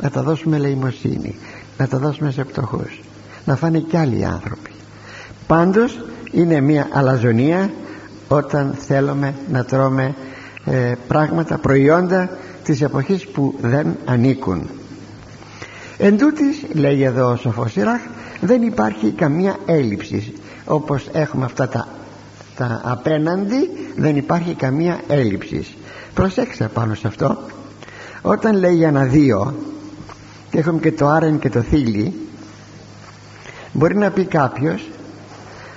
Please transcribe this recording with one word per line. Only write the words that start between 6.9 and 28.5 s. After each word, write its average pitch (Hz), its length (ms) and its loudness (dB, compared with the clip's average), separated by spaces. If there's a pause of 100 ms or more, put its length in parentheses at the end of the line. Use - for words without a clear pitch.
αλαζονία 131 800 4 (580)
όταν 143 500 2
θέλουμε 139 560 0 (160)
να 127 140 0
τρώμε, 135 500 2 (500)
ε, 127 280 2 (160)
πράγματα, 156 500 0
προϊόντα 175 720 4 (340)
της 139 180 2
εποχής 139 440 0
που 139 340 -2
δεν 147 440 0
ανήκουν. 120 640 2 (1300)
"Εν 202 200 6
τούτοις", 285 540 2
λέει 143 300 4
εδώ 127 280 4
ο 120 60 2
σοφός 117 360 -2
Σιράχ, 220 280 0 (400)
"δεν 233 220 4
υπάρχει 214 480 0
καμία 180 460 2 (100)
έλλειψη". 113 680 0 (320)
Όπως 143 480 -2
έχουμε 147 320 -2
αυτά 123 240 -2
τα, - 200 -4 (680)
τα 117 280 -4
απέναντι, 175 840 0 (260)
δεν 147 200 2
υπάρχει 170 380 0
καμία 147 540 0
έλλειψη. 107 580 0 (480)
Προσέξτε 190 600 0
πάνω 110 200 0
σε - 120 -6
αυτό. 135 320 -2 (840)
Όταν 208 340 2